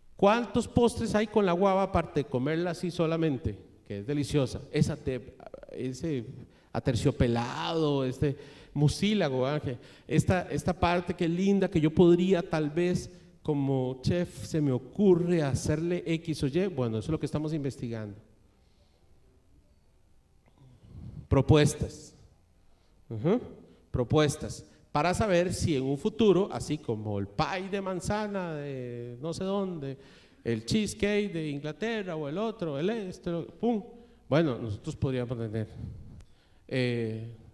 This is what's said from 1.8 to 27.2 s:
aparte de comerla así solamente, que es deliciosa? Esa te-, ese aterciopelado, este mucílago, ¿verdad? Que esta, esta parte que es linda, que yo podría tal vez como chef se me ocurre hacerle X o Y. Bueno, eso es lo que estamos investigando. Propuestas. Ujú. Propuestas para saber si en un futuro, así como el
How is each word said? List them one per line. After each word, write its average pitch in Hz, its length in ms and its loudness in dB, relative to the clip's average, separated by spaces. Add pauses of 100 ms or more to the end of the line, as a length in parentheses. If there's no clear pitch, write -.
aparte 175 380 0
de - 80 -4
comerla 160 420 0
así 175 180 -4
solamente, 160 680 0 (320)
que 101 120 -8
es 101 80 -10
deliciosa? 143 540 0 (100)
Esa 151 260 2
te-, - 400 -6 (340)
ese 127 540 -6 (480)
aterciopelado, 139 1300 0
este 131 320 -2 (380)
mucílago, 147 680 2
¿verdad? 147 180 0
Que 127 160 -6 (300)
esta, 180 420 2
esta 160 240 -2
parte 180 400 0
que 175 120 -2
es 160 40 2
linda, 190 400 2
que 170 100 2
yo 156 140 2
podría 175 480 6
tal 156 300 -2
vez 175 400 0 (320)
como 135 580 -2
chef 175 420 -2
se - 160 -2
me 147 120 2
ocurre 170 720 4
hacerle 156 640 0
X 156 360 -2
o 143 40 2
Y. 170 180 2
Bueno, 127 320 -2
eso 104 80 -4
es 156 60 -2
lo 156 80 -2
que 147 80 -4
estamos 151 260 -2
investigando. 113 640 -6 (3000)
Propuestas. - 880 4 (920)
Ujú. 143 320 0 (520)
Propuestas 143 760 0 (320)
para 170 160 2
saber 180 400 2
si 175 220 0
en 131 80 0
un 139 120 0
futuro, 202 560 4
así 147 280 -4
como 107 400 -4
el 101 80 -4